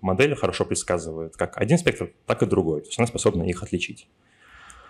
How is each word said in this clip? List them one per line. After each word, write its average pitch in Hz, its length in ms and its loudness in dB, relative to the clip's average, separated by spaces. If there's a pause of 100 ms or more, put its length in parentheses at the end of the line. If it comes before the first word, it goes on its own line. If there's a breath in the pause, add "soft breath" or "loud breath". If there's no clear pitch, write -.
модель 98 340 2
хорошо 95 300 0
предсказывает 82 720 -4
как - 220 -4
один 113 200 4
спектр, 127 340 -2 (140)
так - 160 2
и 117 40 2
другой. 82 340 2
То - 60 -16
есть - 120 -10
она 117 80 4
способна 85 360 0
их 90 200 -2
отличить. - 460 -6 (800 soft breath)